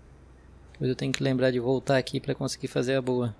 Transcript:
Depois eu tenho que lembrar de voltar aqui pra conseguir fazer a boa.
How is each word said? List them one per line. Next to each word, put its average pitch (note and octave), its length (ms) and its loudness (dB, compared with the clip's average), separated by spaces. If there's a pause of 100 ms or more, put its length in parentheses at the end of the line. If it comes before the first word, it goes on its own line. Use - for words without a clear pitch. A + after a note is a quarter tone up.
(720)
Depois C3 160 -2
eu C3 80 0
tenho C3+ 160 -2
que C3+ 100 -2
lembrar C3 280 4
de B2 100 0
voltar C3 380 2
aqui C3 200 -4
pra C3+ 160 -4
conseguir C3+ 340 -6
fazer C3 260 0
a C3+ 80 2
boa. B2 380 -2